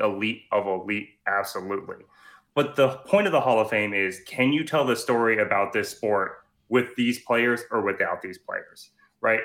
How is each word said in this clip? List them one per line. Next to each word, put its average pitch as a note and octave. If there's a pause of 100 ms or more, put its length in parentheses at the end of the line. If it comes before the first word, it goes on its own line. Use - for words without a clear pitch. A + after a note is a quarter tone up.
elite G#2+
of G2+
elite, G2+ (160)
absolutely. G2 (500)
But -
the C3+ (180)
point G3+
of F3
the C#3+
Hall A#2+
of G#2+
Fame G#2
is, F#2+
can C3
you D#3
tell D3+
the B2
story A2+
about G2
this G#2
sport G2+ (260)
with B2
these B2
players A#2+
or A2+
without F#2+
these F#2
players, - (300)
right? A2+